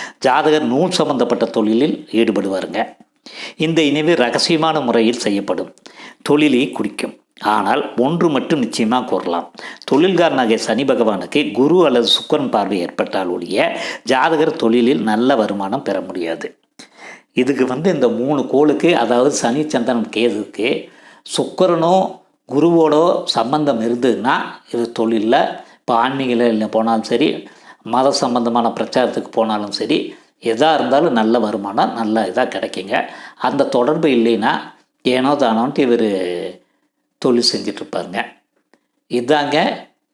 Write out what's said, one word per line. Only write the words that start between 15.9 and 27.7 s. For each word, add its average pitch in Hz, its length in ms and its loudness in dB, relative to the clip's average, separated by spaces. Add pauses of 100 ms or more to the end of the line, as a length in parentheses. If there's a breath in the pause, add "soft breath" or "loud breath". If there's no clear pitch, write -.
முடியாது. 87 460 -8 (880 loud breath)
இதுக்கு 127 320 2
வந்து 139 240 -2
இந்த 135 180 2 (120)
மூணு 139 260 0
கோளுக்கு, 151 500 2
அதாவது 123 400 2
சனி, 131 300 0
சந்திரன், 120 440 -2
கேதுக்கு 107 600 -2 (560 loud breath)
சுக்கிரனோ 170 680 2 (520)
குருவோடோ 156 560 4 (220)
சம்பந்தம் 135 540 0
இருந்ததுன்னா 120 540 0 (360)
இது 120 140 -2 (120)
தொழில்ல, 113 400 2 (400 loud breath)
இப்போ - 180 -4
ஆன்மீக 127 380 0
நிலையில 113 360 0
போனாலும் 110 400 0
சரி, 123 200 2 (580 loud breath)